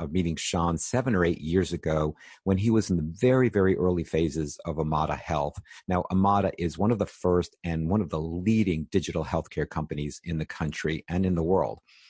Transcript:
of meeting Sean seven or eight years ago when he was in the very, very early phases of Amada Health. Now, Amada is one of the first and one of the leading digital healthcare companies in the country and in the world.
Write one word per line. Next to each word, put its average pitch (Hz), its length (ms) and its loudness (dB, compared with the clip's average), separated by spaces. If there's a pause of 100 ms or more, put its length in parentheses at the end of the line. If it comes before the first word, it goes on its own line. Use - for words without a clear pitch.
of 76 100 -6
meeting 85 240 0
Sean 85 420 0
seven 123 380 -2
or 90 100 4
eight 85 160 0
years 85 320 0
ago 78 440 0 (260)
when 95 160 2
he 110 100 0
was 110 220 4
in 90 60 2
the 80 200 -4
very, 127 320 4
very 95 280 4
early 90 260 2
phases 78 640 -2
of 80 160 -4
Amada 78 340 0
Health. 73 400 -4 (320)
Now, 90 240 0
Amada 98 480 4
is 80 180 -4
one 101 140 2
of 110 80 0
the 95 80 0
first - 560 0
and 82 260 -2
one 104 120 2
of 85 100 -4
the 80 100 -4
leading 87 720 0
digital 82 340 0
healthcare 78 460 -2
companies 73 540 -6
in 82 140 -4
the 78 60 -2
country 78 640 -4
and 90 160 0
in 92 120 2
the 82 80 2
world. 80 340 0 (320)